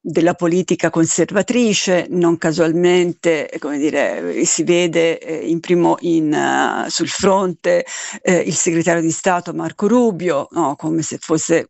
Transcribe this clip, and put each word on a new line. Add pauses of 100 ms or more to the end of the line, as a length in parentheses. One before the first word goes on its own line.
della
politica
conservatrice,
non
casualmente,
eh,
come
dire,
si
vede,
eh,
in
primo,
in,
eh,
sul
fronte, (360)
eh,
il
segretario
di
Stato
Marco
Rubio,
no?
Come
se
fosse